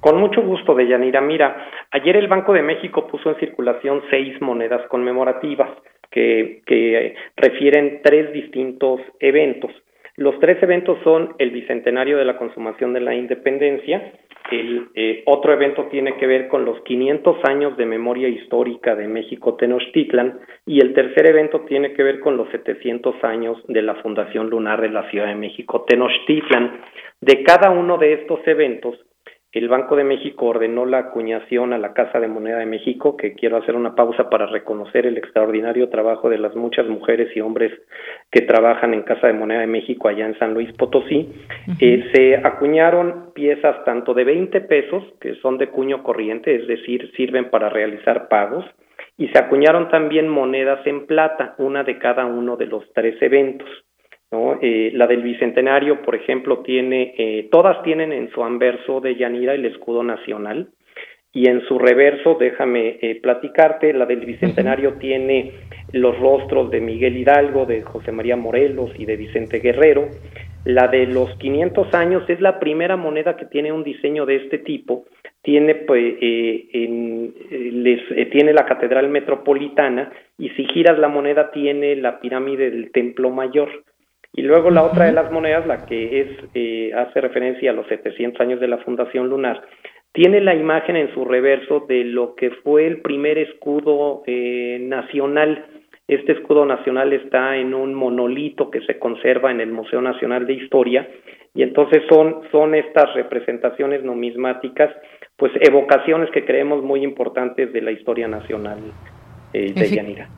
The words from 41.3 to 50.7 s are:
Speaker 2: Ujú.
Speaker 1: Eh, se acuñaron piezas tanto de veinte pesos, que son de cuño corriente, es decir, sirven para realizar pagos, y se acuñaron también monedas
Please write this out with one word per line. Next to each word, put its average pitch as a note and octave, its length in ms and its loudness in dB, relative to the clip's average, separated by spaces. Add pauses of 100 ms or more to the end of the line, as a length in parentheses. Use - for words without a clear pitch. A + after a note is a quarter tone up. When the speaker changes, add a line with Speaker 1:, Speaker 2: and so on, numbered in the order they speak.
Speaker 2:
Ujú. F3+ 120 -4
Speaker 1:
Eh, B2 320 6
se C3 240 8
acuñaron E3 960 2
piezas D3 520 0
tanto B2+ 260 -2
de B2 120 2
veinte F3+ 360 0
pesos, E3+ 440 -2 (180)
que - 140 -8
son C3 200 -2
de C3+ 120 -2
cuño C3+ 340 -4
corriente, A2+ 520 -2
es A#2+ 120 -4
decir, A#2+ 500 -6
sirven B2+ 320 -2
para G#2+ 220 0
realizar G#2+ 580 -2
pagos, A2+ 380 0 (500)
y D3+ 120 -4
se - 100 6
acuñaron D#3 500 4
también D#3 400 2
monedas C3+ 580 -2